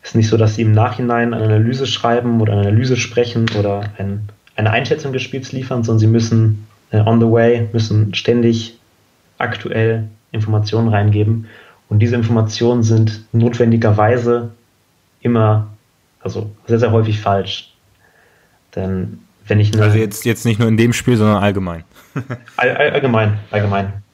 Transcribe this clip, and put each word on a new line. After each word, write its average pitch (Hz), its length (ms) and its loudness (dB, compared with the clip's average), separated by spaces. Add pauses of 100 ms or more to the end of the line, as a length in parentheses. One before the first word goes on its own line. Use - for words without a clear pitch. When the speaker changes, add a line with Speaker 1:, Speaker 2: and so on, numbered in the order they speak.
Speaker 1:
Es - 80 -18
ist - 60 -6
nicht 110 140 2
so, 113 80 2
dass 107 180 2
sie 117 80 -2
im 110 80 2
Nachhinein 117 600 0
eine 110 100 -4
Analyse 113 420 0
schreiben 120 560 0
oder 107 120 0
eine 101 80 0
Analyse 120 360 0
sprechen 117 480 -2 (140)
oder 101 240 -2 (140)
ein, 101 320 -8 (260)
eine 107 160 0
Einschätzung 135 420 -2
des 127 80 -4
Spiels - 300 -10
liefern, 127 320 -6
sondern 113 160 0
sie 107 80 4
müssen, 113 580 2 (260)
äh, 107 100 2
on 113 180 4
the 113 80 4
way, 117 460 2
müssen 107 420 0
ständig 117 640 0 (580)
aktuell 113 680 -2 (240)
Informationen 107 560 -2
reingeben. 104 600 0 (420)
Und 104 100 2
diese 120 160 2
Informationen 117 680 0
sind 110 500 0
notwendigerweise 117 1200 2 (720)
immer, 110 460 2 (540)
also 104 280 -10 (160)
sehr, 117 140 0
sehr 117 120 2
häufig 107 280 2
falsch. 98 540 -4 (1040)
Denn 95 440 -6 (280)
wenn 104 120 2
ich 104 140 2
eine 107 100 2
Speaker 2:
Also 104 140 4
jetzt, 110 260 -4
jetzt - 220 -2
nicht 110 140 0
nur 117 100 2
in 110 80 2
dem 117 160 4
Spiel, 123 240 0
sondern 107 260 2
allgemein. 95 400 -2 (320)
<laughs> 135 80 -8 (320)
Speaker 1:
All-, 123 220 0
all-, 147 140 0
allgemein, 113 460 0 (140)
allgemein. 98 420 -2 (200)